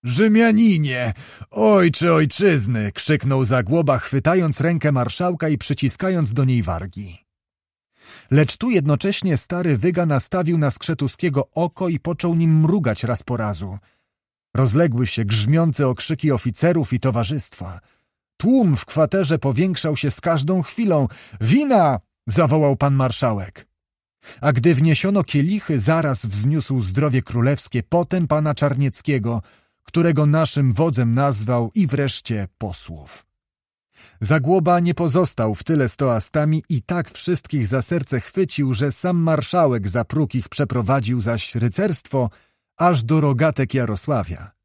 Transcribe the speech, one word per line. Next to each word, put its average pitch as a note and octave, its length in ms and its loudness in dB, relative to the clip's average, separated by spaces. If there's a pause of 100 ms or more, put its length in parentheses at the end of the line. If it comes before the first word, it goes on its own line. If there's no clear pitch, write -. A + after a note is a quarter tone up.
"Rzymianinie, F#3 1080 2 (380)
ojcze F#3 640 4
ojczyzny", B2+ 800 2
krzyknął C3+ 520 0
Zagłoba, B2+ 540 0
chwytając D#3 600 0
rękę D#3+ 320 0
marszałka D#3 560 -2
i D3+ 100 0
przyciskając D3 720 -2
do C3 120 0
niej B2+ 180 2
wargi. F2+ 560 -8 (1120)
Lecz C#3+ 260 2
tu A#3+ 140 -4
jednocześnie E3+ 680 0
stary F3 420 -2
wyga E3+ 280 0
nastawił E3 520 0
na D3 120 2
Skrzetuskiego C#3 840 -4
oko F3 340 -4
i E3 120 -2
począł E3+ 340 -2
nim D#3+ 260 4
mrugać D#3 440 2
raz A#2 180 -4
po B2 140 -4
razu. G2+ 420 -6 (800)
Rozległy B2+ 500 2
się A2+ 180 -4
grzmiące C3+ 640 2
okrzyki D3 440 -2
oficerów C3 600 0
i B2 80 -2
towarzystwa. G#2+ 800 -4 (560)
Tłum G#3+ 400 4
w - 80 -4
kwaterze D#3+ 540 0
powiększał D3+ 580 -2
się C#3+ 140 -2
z - 100 -6
każdą E3 420 0
chwilą. E3 460 0 (320)
"Wina!" F3 600 4 (260)
zawołał C#3+ 500 2
pan C#3+ 180 2
marszałek. A2+ 720 -2 (720)
A C#3+ 120 2
gdy C3 220 4
wniesiono E3 500 2
kielichy, E3+ 560 0
zaraz D3 460 0
wzniósł C3 540 0
zdrowie B2+ 420 0
królewskie, A#2+ 600 -2
potem F3 460 0
pana D3+ 260 0
Czarnieckiego, C3 880 -2 (400)
którego E3 440 0
naszym D3 460 2
wodzem A#2+ 420 0
nazwał, A#2+ 600 0
i G3 120 2
wreszcie A#2+ 600 -4 (100)
posłów. E2 680 -12 (960)
Zagłoba D#3+ 600 2
nie E3+ 140 0
pozostał D3 600 0
w - 100 -10
tyle C#3+ 240 2
z - 80 -8
toastami D3 720 0
i C#3 140 -2
tak F3 280 -6
wszystkich - 560 -4
za B2+ 160 -2
serce C#3 380 -4
chwycił, C#3+ 540 -2
że C3 180 -2
sam F3+ 240 -2
marszałek D3+ 720 0
za A2+ 160 -2
próg - 300 -2
ich B2 140 -4
przeprowadził, B2 720 -2
zaś A2+ 340 -4
rycerstwo B2 760 -2 (460)
aż E3 280 2
do D#3 160 2
rogatek C#3+ 540 0
Jarosławia. A2 800 -4 (120)